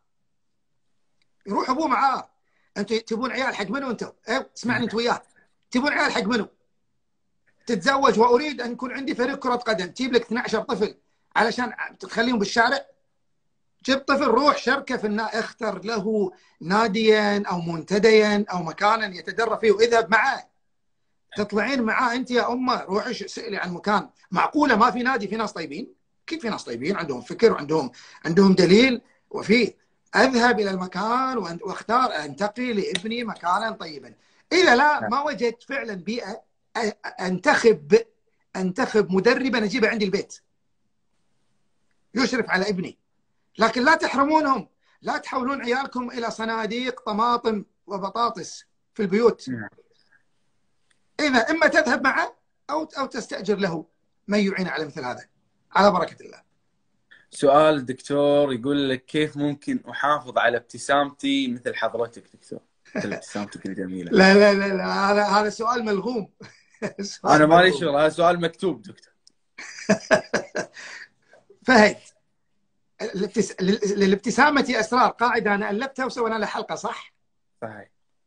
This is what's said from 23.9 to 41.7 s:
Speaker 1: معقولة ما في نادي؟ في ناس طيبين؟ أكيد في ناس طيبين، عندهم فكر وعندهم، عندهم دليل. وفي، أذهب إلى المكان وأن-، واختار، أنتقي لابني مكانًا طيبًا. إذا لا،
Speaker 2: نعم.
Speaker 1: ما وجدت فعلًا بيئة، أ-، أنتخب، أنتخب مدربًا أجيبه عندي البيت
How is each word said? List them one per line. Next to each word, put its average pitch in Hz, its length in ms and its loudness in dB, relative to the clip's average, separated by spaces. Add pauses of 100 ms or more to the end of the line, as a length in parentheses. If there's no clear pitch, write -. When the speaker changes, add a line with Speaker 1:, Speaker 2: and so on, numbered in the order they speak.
Speaker 1:
معقولة 226 440 2
ما 226 160 4
في 247 120 -4
نادي؟ 247 240 -2
في 208 80 -6
ناس 220 180 -4
طيبين؟ 160 400 -12 (320)
أكيد 320 160 -10
في 226 80 -6
ناس - 140 -6
طيبين، 127 320 -6
عندهم 123 260 -8
فكر 214 300 2
وعندهم، 147 400 -2 (340)
عندهم 190 300 6
دليل. 208 460 6 (280)
وفي، 220 440 0 (420)
أذهب 240 440 4
إلى 202 120 -2
المكان 214 640 -4
وأن-، 170 240 -8
واختار، 220 540 -2
أنتقي 202 580 -6
لابني 196 500 -6
مكانًا 196 480 -2
طيبًا. 143 420 -14 (400)
إذا 330 220 6
لا، 285 240 4
Speaker 2:
نعم. 214 120 -4
Speaker 1:
ما 269 100 0
وجدت 240 420 -4
فعلًا 233 300 -8
بيئة، 196 480 -10 (360)
أ-، 220 200 -4 (240)
أنتخب، 185 760 4 (580)
أنتخب 190 560 0
مدربًا 240 520 2
أجيبه 208 260 2
عندي 214 160 -2
البيت 190 320 -6 (1800)